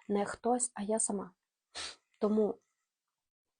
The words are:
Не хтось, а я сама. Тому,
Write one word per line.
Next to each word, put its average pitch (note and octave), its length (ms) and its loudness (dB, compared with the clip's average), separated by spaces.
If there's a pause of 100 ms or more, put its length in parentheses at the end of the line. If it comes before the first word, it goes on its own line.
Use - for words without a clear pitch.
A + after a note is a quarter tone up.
Не G3+ 180 2
хтось, - 480 0
а G3+ 100 -6
я G#3+ 160 0
сама. F#3+ 320 -2 (880)
Тому, G#3+ 360 2 (1040)